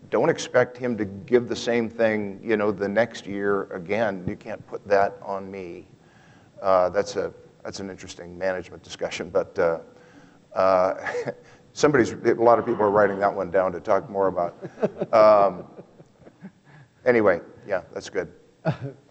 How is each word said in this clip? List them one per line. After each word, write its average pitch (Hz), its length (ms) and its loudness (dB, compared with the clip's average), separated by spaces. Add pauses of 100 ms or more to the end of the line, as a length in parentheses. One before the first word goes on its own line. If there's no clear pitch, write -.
don't 123 200 2
expect - 460 0
him 123 220 -4
to 104 80 -2
give 104 420 0
the 110 80 -4
same 117 340 -2
thing, 107 540 -2
you 110 140 0
know, 104 120 0
the 98 200 -4
next 113 360 -2
year 101 460 -2
again. 98 560 -4
You 104 80 -6
can't 101 320 -14
put - 220 -12
that 98 320 2
on 98 280 -8
me." 90 380 -14 (760)
Uh, 92 280 4
that's 98 260 -2
a, 90 160 -4 (320)
that's 104 160 -12
an 98 100 -10
interesting 87 480 -16
management 90 460 -6
discussion, - 460 -10
but, 87 280 -4
uh, 82 220 2 (720)
uh, 92 420 4 (440)
<laughs> - 340 -20
somebody's, 131 380 4
a 113 220 0
lot 117 260 6
of 110 60 -4
people 113 180 -2
are 101 80 4
writing 101 280 4
that 98 140 2
one 90 180 -6
down 92 200 2
to 87 80 -10
talk 98 300 -2
more 98 180 0
about. 87 300 -4 (560)
Um, 101 500 6 (1400)
anyway, 107 340 4 (280)
yeah, 92 140 -4 (120)
that's - 160 -12
good. 87 220 -8 (340)
<laughs> 156 80 0 (380)